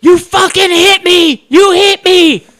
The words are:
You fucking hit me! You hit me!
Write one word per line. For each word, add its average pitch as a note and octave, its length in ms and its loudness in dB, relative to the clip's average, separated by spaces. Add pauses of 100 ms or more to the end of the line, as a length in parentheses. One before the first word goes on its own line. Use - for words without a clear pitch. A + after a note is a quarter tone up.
You E4+ 180 2
fucking F#4+ 520 -4
hit F#4 340 0
me! E4+ 440 0
You F#4+ 240 2
hit G4 320 -2
me! E4 420 0 (140)